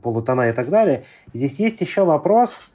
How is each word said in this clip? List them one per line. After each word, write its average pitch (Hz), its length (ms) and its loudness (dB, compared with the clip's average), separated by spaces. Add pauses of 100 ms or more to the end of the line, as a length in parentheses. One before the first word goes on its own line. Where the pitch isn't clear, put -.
полутона 120 460 0
и 117 40 2
так 123 180 -6
далее, 190 340 2 (300)
здесь 135 260 -4
есть 220 220 -2
еще 196 240 0
вопрос 190 580 2 (100)